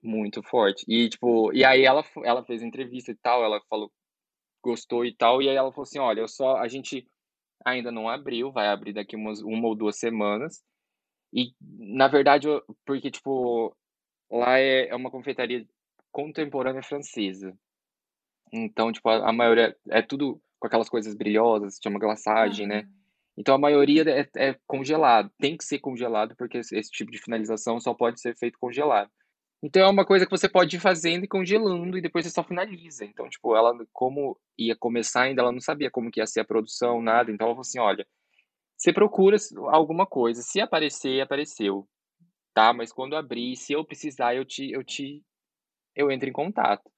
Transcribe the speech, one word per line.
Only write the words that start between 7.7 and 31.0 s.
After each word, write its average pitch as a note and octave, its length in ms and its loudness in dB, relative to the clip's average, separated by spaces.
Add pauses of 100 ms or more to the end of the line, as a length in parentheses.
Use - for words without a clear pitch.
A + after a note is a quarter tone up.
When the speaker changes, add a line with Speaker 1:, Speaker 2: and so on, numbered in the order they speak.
Speaker 1:
não A2+ 180 -6
abriu, C3 420 -6
vai A2+ 160 0
abrir G#2 260 -2
daqui G#2 220 -10
umas, G#2+ 260 -8
uma A2+ 260 -4
ou A2 80 0
duas G#2+ 220 -2
semanas." A2+ 640 -4 (720)
E, B2 280 -2
na A#2 480 0
verdade, C#3+ 380 4
eu, D3 140 -2 (240)
porque, C#3 260 -6
tipo, A#2+ 640 -4 (560)
lá B2 300 2
é, C3 300 2
é A2+ 60 -8
uma B2+ 160 -8
confeitaria B2 540 -6 (460)
contemporânea C#3 720 -6
francesa. G2 720 -8 (960)
Então, A2+ 400 -4
tipo, - 160 -4
a, A2 220 2
a - 20 2
maioria A#2 420 4 (160)
é A2 120 2
tudo C#3 400 -4 (180)
com A#2+ 80 -6
aquelas A2+ 220 0
coisas G#2+ 260 -6
brilhosas, G#2+ 680 0
chama G#2 180 -4
glaçagem, G#2+ 680 0
né? G#2 120 -2
Speaker 2:
Aham. G#2 100 -14 (520)
Speaker 1:
Então, C3+ 140 4
a - 20 4
maioria C#3+ 500 4
é, C3+ 420 0
é C3 60 -6 (120)
congelado. C3+ 720 2
Tem D3 180 -2
que - 80 -14
ser C#3+ 140 -4
congelado, A#2 560 -4
porque B2 240 -8
esse, A2 180 -6
esse G#2+ 140 -6
tipo - 200 -10
de - 60 -14
finalização A2+ 640 -4
só A#2+ 120 -4
pode A#2+ 300 -2
ser A#2+ 160 -6
feito A#2+ 220 -6
congelado. B2 500 0 (540)
Então, F#3 200 4
é F#3+ 60 8
uma G3 160 4
coisa F#3+ 200 6
que - 60 -8
você F#3+ 180 0
pode F3+ 280 4
ir - 20 -6
fazendo F3 460 0